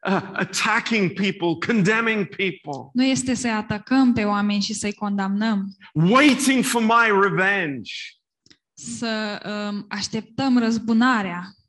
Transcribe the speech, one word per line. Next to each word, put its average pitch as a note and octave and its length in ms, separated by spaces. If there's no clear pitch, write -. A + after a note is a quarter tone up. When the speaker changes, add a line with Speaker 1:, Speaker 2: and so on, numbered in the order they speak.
Speaker 1:
uh, F#3+ 240
attacking A3 800
people, F3+ 540
condemning A3 600
people. D3 680
Speaker 2:
Nu B3 120
este C4 300
să-i A#3 160
atacăm A3 600
pe A3+ 120
oameni G#3 360
și G#3 140
să-i G#3 180
condamnăm. G3+ 840
Speaker 1:
Waiting B3+ 720
for A#3 180
my A3 400
revenge. F3+ 680
Speaker 2:
Să, A3 680
um, G3+ 180
așteptăm A#3+ 680
răzbunarea. A3 960